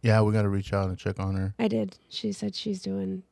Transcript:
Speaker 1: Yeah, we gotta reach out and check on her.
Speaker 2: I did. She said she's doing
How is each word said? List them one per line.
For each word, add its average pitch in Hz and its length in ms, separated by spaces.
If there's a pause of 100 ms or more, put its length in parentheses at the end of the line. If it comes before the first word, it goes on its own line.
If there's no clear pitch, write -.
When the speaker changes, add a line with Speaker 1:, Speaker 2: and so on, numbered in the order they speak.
Speaker 1:
Yeah, 110 180
we 107 100
gotta 107 160
reach 98 240
out 98 180
and 92 80
check - 220
on 95 160
her. 95 240
Speaker 2:
I 226 80
did. 208 300 (100)
She - 240
said 196 240
she's 196 280
doing 190 480